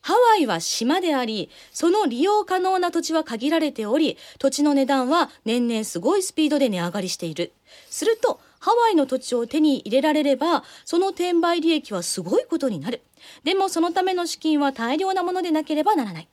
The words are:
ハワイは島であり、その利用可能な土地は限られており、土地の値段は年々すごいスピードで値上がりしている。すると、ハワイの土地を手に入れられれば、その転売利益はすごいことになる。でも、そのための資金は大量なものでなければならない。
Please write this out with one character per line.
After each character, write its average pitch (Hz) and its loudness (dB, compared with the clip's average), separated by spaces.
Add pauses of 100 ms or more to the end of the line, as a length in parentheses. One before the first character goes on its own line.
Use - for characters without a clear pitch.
ハ 339 0
ワ 466 6
イ 302 2
は 170 -2
島 277 0
で 320 0
あ 254 0
り、 214 -6 (220)
そ 339 0
の 403 2
利 240 -2
用 415 2
可 370 -2
能 370 0
な 349 -2
土 339 -2
地 320 -6
は 320 0
限 233 -4
ら 330 2
れ 302 0
て 214 -6
お 247 0
り、 294 0 (220)
土 269 0
地 285 -2
の 294 4
値 269 2
段 262 0
は 320 2 (140)
年 240 0
々 226 -2
す - -8
ご 269 0
い 381 0
ス - -8
ピ 311 2
ー 269 2
ド 294 2
で 262 4
値 190 -2
上 175 -2
が 202 -4
り 185 -6
し - -6
て 175 -10
い 160 -6
る。 - -6 (380)
す - -6
る 453 2
と、 - 0 (220)
ハ - 0
ワ 466 4
イ 381 2
の 285 4
土 262 -2
地 - -6
を 233 -2
手 302 -2
に 294 4
入 214 -2
れ 269 4
ら 302 2
れ 302 2
れ 269 2
ば、 320 0 (220)
そ 339 0
の 392 0
転 349 0
売 339 0
利 330 0
益 294 -4
は 180 -4
す - -6
ご 180 0
い 523 -2
こ 330 -6
と 277 -2
に 190 -4
な 147 -8
る。 - -8 (400)
で 359 -2
も、 392 0
そ 349 -4
の 339 0
た 370 -2
め 381 -2
の 349 -2
資 - -8
金 311 0
は 277 0
大 247 -4
量 381 -2
な 370 -2
も 359 -4
の 370 -4
で 339 -4
な 311 0
け 311 -4
れ 302 -2
ば 415 2
な 254 -2
ら 196 -8
な 165 -12
い。 - -20